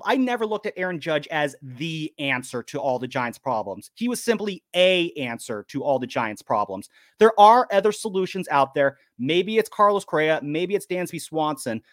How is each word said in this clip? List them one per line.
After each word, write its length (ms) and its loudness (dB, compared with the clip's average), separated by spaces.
I 120 0
never 280 0
looked 220 -4
at 100 -6
Aaron 220 -4
Judge 300 -4
as 340 -2
the 560 -8
answer 460 -6
to 160 -10
all 180 -2
the 80 -8
Giants' 320 -6
problems. 560 -6
He 140 -4
was 120 -4
simply 440 -4
a 380 4
answer 560 -8
to 160 -6
all 160 0
the 80 -6
Giants' 340 -4
problems. 460 -4
There 180 6
are 320 10
other 220 2
solutions 580 -4
out 240 2
there. 240 2
Maybe 380 0
it's 100 2
Carlos 360 2
Correa, 380 0
maybe 320 -4
it's 100 -2
Dansby 360 -6
Swanson, 600 -4